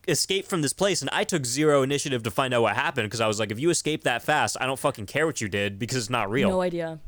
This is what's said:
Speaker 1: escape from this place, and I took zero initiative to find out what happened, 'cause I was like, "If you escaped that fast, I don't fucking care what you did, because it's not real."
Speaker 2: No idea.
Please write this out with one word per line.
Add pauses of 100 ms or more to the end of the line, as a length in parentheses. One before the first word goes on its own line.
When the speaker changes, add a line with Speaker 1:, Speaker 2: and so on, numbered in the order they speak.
Speaker 1:
escape
from
this
place,
and
I
took
zero
initiative
to
find
out
what
happened,
'cause
I
was
like,
"If
you
escaped
that
fast,
I
don't
fucking
care
what
you
did,
because
it's
not
real."
Speaker 2:
No
idea.